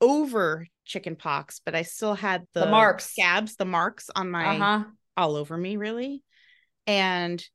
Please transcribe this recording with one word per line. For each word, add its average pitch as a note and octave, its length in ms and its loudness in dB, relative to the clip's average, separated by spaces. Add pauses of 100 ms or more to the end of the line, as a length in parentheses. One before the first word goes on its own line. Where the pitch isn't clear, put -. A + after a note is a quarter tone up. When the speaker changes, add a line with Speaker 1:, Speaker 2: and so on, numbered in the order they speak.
Speaker 1:
over A3+ 640 2 (180)
chicken F3+ 300 -8
pox, D3 480 -6
but D#3+ 120 -4
I E3 80 0
still G#3 300 -4
had G3 400 -2
Speaker 2:
The E3+ 120 2
Speaker 1:
the G3+ 60 2
Speaker 2:
marks. G#3+ 400 6
Speaker 1:
scabs, G3 440 0
the F#3+ 100 -4
marks F3+ 500 -2
on F#3 140 -2
my, E3+ 280 0
Speaker 2:
Uh-huh. G#3 260 2 (320)
Speaker 1:
all D#3+ 220 0
over D3 200 -6
me, F#3 200 -4
really. A#3+ 460 -6 (600)
And F3+ 580 0 (120)